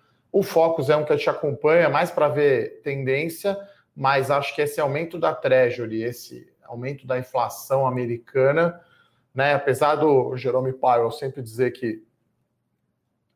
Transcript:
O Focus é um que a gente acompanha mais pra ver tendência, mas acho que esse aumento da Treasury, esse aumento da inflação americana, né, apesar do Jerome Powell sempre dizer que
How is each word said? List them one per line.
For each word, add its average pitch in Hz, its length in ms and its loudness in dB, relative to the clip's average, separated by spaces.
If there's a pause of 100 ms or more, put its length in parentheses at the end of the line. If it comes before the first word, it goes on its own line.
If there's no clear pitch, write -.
(320)
O 202 100 2
Focus 165 480 2
é 151 60 4
um 151 80 0
que 156 80 0
a 147 60 2
gente 151 120 -2
acompanha 151 600 2
mais 160 200 0
pra 151 200 2
ver 135 540 0
tendência, 147 760 -4 (360)
mas 135 380 0
acho 143 240 -2
que 151 60 -2
esse 147 180 -4
aumento 156 400 -4
da 160 160 0
Treasury, 120 680 0
esse - 460 -12 (140)
aumento 123 420 -12
da 127 140 -4
inflação 127 680 -2
americana, 131 960 0 (560)
né, 139 180 2
apesar 139 420 2
do 135 420 2
Jerome 127 340 -2
Powell 120 400 2
sempre 131 300 -10
dizer 120 300 -2
que 120 300 -8 (1300)